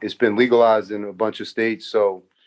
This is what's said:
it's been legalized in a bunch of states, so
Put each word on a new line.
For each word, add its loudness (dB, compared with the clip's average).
it's -8
been 0
legalized 4
in -8
a -10
bunch -4
of -10
states, -6
so 0